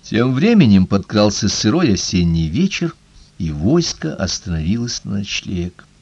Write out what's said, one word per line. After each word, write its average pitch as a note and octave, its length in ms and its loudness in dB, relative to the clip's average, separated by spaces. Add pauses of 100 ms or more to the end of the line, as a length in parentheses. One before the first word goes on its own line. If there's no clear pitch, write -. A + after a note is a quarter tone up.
Тем B2 320 -2
временем C3 520 6
подкрался G2+ 640 0
сырой D#3 440 0
осенний E2+ 540 0
вечер, E3 480 -2 (420)
и D#2+ 140 -6
войско D3 640 -2
остановилось F#2 880 -4
на G2+ 160 -6
ночлег. - 680 -8 (160)